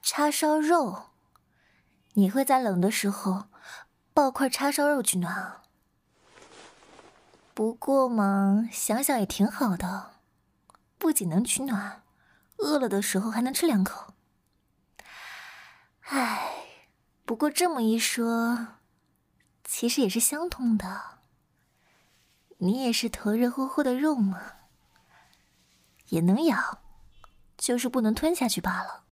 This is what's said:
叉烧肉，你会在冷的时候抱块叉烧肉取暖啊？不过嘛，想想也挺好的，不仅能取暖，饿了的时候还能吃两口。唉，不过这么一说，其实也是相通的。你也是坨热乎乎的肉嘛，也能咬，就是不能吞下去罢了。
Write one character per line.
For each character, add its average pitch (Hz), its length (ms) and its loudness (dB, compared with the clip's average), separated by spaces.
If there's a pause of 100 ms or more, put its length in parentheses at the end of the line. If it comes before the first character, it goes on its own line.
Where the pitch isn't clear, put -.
叉 294 300 0
烧 302 280 2
肉， 302 520 0 (1040)
你 190 160 6
会 262 140 2
在 262 160 4
冷 196 200 0
的 190 100 4
时 202 200 -2
候 196 380 -4 (680)
抱 277 160 4
块 269 180 0
叉 277 220 -2
烧 285 180 2
肉 285 140 2
取 - 160 0
暖 175 160 -4
啊？ - 280 -10 (1900)
不 220 220 0
过 269 340 2
嘛， 202 640 2
想 - 320 -2
想 277 160 0
也 202 80 0
挺 202 240 0
好 214 260 0
的， 190 440 -8 (760)
不 330 140 0
仅 202 180 0
能 170 140 2
取 - 220 -2
暖， 202 400 -6 (540)
饿 302 200 0
了 254 100 0
的 202 140 0
时 - 160 0
候 220 120 -2
还 220 120 -2
能 262 100 -2
吃 349 140 0
两 220 160 4
口。 - 320 -6 (1900)
唉， - 640 -4 (580)
不 233 100 -4
过 220 160 0
这 349 180 0
么 285 140 -2
一 226 160 2
说， 233 800 -2 (840)
其 - 240 -4
实 247 120 0
也 233 80 4
是 202 120 -2
相 311 280 -2
通 240 300 0
的。 185 400 -10 (1400)
你 208 220 0
也 247 100 0
是 226 160 -2
坨 214 280 -2
热 247 120 2
乎 262 200 -4
乎 285 160 0
的 254 100 2
肉 294 220 0
嘛， 196 380 -2 (1500)
也 160 120 0
能 190 240 4
咬， - 380 0 (760)
就 247 220 0
是 240 100 -2
不 254 120 0
能 220 140 2
吞 330 200 2
下 254 140 0
去 208 120 -2
罢 185 220 -4
了。 - 220 -12 (120)